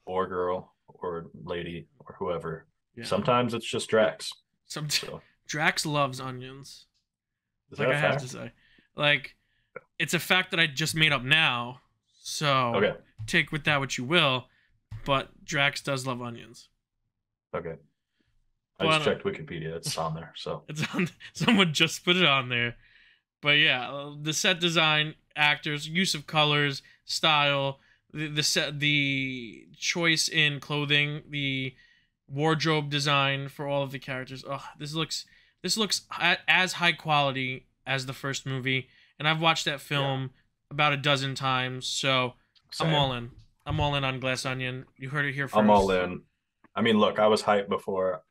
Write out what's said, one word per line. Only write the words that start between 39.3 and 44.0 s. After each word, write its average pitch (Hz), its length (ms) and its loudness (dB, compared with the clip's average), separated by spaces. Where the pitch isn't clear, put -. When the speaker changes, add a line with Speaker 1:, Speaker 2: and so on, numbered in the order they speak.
Speaker 2:
watched 165 240 2
that 147 160 -4
film 139 400 -2
Speaker 1:
Yeah. 131 60 -4
Speaker 2:
about 147 220 2
a 143 40 -2
dozen 135 380 0
times, 127 500 -2
so 127 500 0
I'm 160 80 0
Speaker 1:
Same. 160 80 2
Speaker 2:
all 139 180 4
in. 120 180 -8
I'm 151 140 -2
all 147 160 2
in 139 100 -2